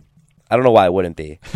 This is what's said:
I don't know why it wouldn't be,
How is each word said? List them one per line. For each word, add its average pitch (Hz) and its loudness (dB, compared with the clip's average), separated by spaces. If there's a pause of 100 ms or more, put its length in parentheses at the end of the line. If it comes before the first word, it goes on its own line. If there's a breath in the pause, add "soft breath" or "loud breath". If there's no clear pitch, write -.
(500)
I 113 -2
don't 123 0
know 127 2
why 107 4
it 87 0
wouldn't 90 -4
be, 76 -16 (160 loud breath)